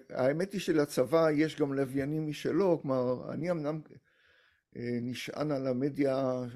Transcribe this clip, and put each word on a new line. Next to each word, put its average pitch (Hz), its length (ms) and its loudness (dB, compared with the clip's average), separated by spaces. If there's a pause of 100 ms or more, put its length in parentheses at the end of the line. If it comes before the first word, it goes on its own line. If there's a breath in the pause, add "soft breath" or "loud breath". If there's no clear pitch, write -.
(100)
האמת 151 420 0
היא 202 80 -4
שלצבא 156 680 4
יש 151 260 2
גם 143 160 0
לוויינים 139 540 -2
משלו, 151 560 0
כלומר, 127 500 -2
אני 143 180 -4
אמנם, 156 300 -2 (960)
אה, 120 260 -2
נשען 127 480 -4
על 135 160 -2
המדיה 131 760 0 (140)